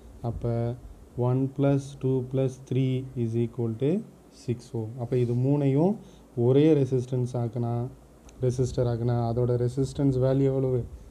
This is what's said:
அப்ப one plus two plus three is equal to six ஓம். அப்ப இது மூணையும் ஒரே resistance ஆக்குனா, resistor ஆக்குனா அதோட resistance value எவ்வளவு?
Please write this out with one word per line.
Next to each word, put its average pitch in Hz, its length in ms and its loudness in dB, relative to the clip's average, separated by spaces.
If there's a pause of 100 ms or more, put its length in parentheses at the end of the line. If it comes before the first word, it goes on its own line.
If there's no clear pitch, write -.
(220)
அப்ப 117 520 -4 (420)
one 127 320 0
plus 139 320 2 (200)
two 131 240 0
plus 131 260 -2 (140)
three 131 400 0 (120)
is 117 180 -2
equal 117 420 -2
to 135 140 0 (480)
six 123 200 -4 (140)
ஓம். 110 260 -6
அப்ப 120 180 -2
இது 120 180 2
மூணையும் 139 640 2 (400)
ஒரே 143 380 6
resistance 127 580 0
ஆக்குனா, 120 400 -4 (720)
resistor 123 440 0
ஆக்குனா 120 300 0 (100)
அதோட 120 300 0
resistance 131 640 0
value 131 240 4
எவ்வளவு? 135 380 2 (300)